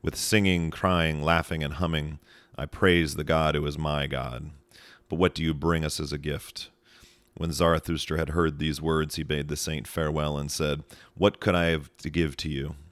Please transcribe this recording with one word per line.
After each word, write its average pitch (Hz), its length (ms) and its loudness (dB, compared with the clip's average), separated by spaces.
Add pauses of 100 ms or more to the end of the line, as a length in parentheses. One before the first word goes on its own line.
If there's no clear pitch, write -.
With - 160 -2
singing, 92 520 4
crying, 80 540 2
laughing, 80 400 2
and 71 120 -4
humming, 78 440 -2 (380)
I 73 80 -4
praise 85 500 4
the 76 80 -4
God 78 320 2
who 73 100 0
is 73 120 -4
my 73 300 -2
God. 67 420 -6 (580)
But 80 80 -4
what 87 180 4
do 80 100 -6
you 80 100 2
bring 80 320 0
us 76 160 -4
as 73 100 -6
a 73 60 -4
gift?" - 520 -8 (680)
When 82 160 -4
Zarathustra 80 680 0
had 78 100 -2
heard 78 300 0
these 78 200 -2
words, 78 360 0
he 80 80 -6
bade 73 240 -2
the 73 100 -4
saint 78 300 -6
farewell 76 500 -2
and 73 140 -6
said, 73 320 -2 (320)
"What - 240 2
could 92 160 2
I 85 120 4
have 78 300 0
to 82 140 -8
give 78 260 0
to 78 120 -6
you? 73 260 -6 (160)